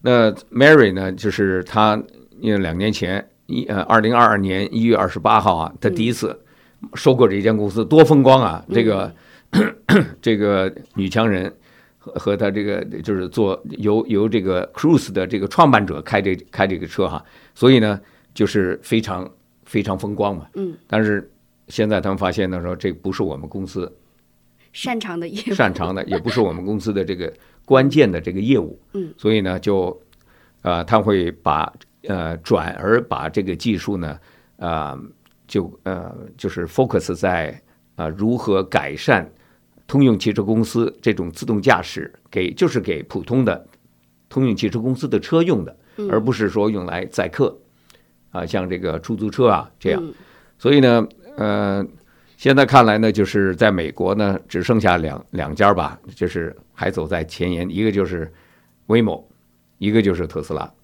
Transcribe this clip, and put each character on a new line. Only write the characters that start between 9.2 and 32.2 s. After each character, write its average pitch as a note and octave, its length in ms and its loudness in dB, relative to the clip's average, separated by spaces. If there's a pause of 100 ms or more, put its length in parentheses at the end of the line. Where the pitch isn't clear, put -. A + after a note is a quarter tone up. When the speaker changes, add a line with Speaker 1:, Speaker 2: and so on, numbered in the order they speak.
Speaker 2:
嗯。 G#3+ 240 0 (380)
Speaker 1:
<clears throat> - 80 -20
这 A2+ 140 2
个 G2 380 0 (220)
女 G2 120 -2
强 A2 220 0
人 F#2+ 260 -4 (420)
和， - 160 -20
和 G2+ 240 -2
他 G2+ 120 0
这 G2+ 140 -2
个 G2+ 200 -4 (200)
就 G#2+ 120 -2
是 F#2 140 -6
做， G2+ 300 0 (180)
由， G#2+ 300 0
由 G#2+ 200 0
这 G#2+ 140 0
个 F#2 320 -2
Cruise D3 380 2
的 F#2 140 -2
这 F#2+ 140 -4
个 G2 80 -4
创 D#3 220 4
办 G#2+ 160 4
者 D2+ 160 -6
开 G2+ 200 0
这， F#2+ 140 0 (160)
开 G2 160 0
这 F#2+ 100 -4
个 F2 80 -8
车 F#2+ 220 -2
哈， D#2 160 -8 (320)
所 B2+ 160 6
以 B2+ 80 8
呢， G#2 200 2 (360)
就 A2 100 2
是 F#2+ 380 0
非 A2+ 180 0
常， F#2 260 -8 (380)
非 G#2+ 160 -2
常 F#2+ 160 -4
风 G#2 160 -8
光 G2+ 240 -2
嘛。 D2+ 160 -14
Speaker 2:
嗯。 F3 220 -8 (100)
Speaker 1:
但 A2 180 -2
是 G#2 280 -2 (380)
现 G#2+ 200 -2
在 G#2 100 0
他 G2 100 -4
们 F#2+ 80 -2
发 F#2+ 140 -2
现 F#2+ 180 -2
的 F2+ 120 -6
时 E2+ 60 -8
候， F2 80 -6
这 F2+ 160 -6
不 F2 200 -8
是 G#2 120 -4
我 D#2 120 -6
们 D2+ 140 -14
公 F#2+ 160 -10
司 F2 260 -10 (840)
Speaker 2:
擅 B3 260 -6
长 F3+ 200 -8
的 E3+ 80 -8
业 G3+ 200 -10
务。 G#3+ 80 -2
Speaker 1:
擅 G#2 180 2
长 F2 220 -6
的， F2+ 100 -6
也 F2+ 140 -4
不 A#2 100 -4
是 A#2 100 -2
我 F#2+ 140 2
们 F2 100 -8
公 G2+ 160 -4
司 G#2+ 140 -4
的 G2 100 -2
这 F2+ 120 -6
个 F2 180 -8 (320)
关 C3+ 240 4
键 C3+ 220 4
的 E2+ 100 -4
这 F2+ 100 -6
个 F#2+ 80 -6
业 A2+ 200 2
务。 - 200 -6 (140)
Speaker 2:
嗯。 F3 240 -8
Speaker 1:
所 A2 160 0
以 G#2+ 80 2
呢， F#2 180 -4
就， F#2+ 400 -2 (600)
呃， F2 220 -2
他 A2 180 2
会 F#2 300 0
把， D#2 420 -2 (300)
呃， E2+ 340 -4